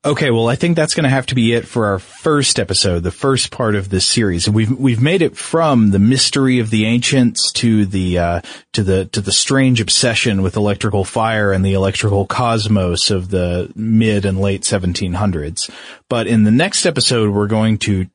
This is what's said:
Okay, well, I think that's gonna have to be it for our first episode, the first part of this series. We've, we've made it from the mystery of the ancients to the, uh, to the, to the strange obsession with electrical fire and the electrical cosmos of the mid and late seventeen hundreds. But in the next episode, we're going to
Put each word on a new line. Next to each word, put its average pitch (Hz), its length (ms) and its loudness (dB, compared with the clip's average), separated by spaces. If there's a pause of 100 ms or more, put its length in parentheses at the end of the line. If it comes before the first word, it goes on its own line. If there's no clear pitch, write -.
Okay, 147 240 0
well, 113 180 2
I 123 60 2
think 170 220 0
that's 156 160 0
gonna 151 160 0
have 131 200 0
to 131 60 -4
be 117 200 2
it 117 120 -2
for 113 200 -2
our 98 120 0
first - 600 -2
episode, 90 420 0
the 87 80 -2
first 135 400 -2
part 110 240 -2
of 98 140 -4
this 95 160 0
series. 92 460 0
We've, 107 200 2
we've 127 300 0
made 170 220 2
it - 120 0
from 135 580 2
the 98 60 2
mystery 127 600 2
of 110 100 -2
the 110 160 0
ancients 120 680 0
to 110 340 2
the, 92 320 -2
uh, 85 220 0 (340)
to 113 80 0
the, 95 240 0
to 107 160 -6
the 101 100 -4
strange 131 480 2
obsession 107 600 0
with 92 160 -2
electrical 104 460 -2
fire 110 480 0
and 95 120 0
the 98 80 0
electrical 98 540 0
cosmos 104 840 0
of 92 200 -4
the 90 440 -2
mid 110 520 2
and 95 120 -2
late 98 280 -2
seventeen 90 480 -2
hundreds. 87 560 -4 (400)
But 117 160 -2
in 110 180 4
the 107 60 4
next 160 340 0
episode, 120 480 0
we're 104 140 0
going 110 320 0
to 92 360 -2